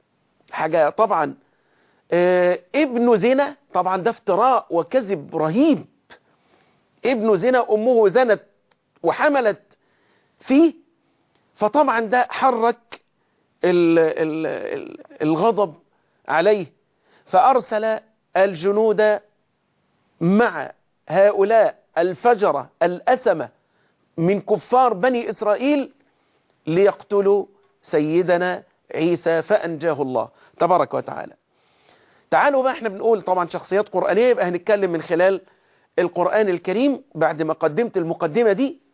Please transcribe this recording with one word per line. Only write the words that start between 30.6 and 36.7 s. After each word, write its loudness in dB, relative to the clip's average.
وتعالى. -10
تعالوا 2
بقى، -2
احنا -8
بنقول -2
طبعا -2
شخصيات -4
قرآنية، 0
يبقى 0
هنتكلم -2
من -6
خلال 0
القرآن 0
الكريم. -2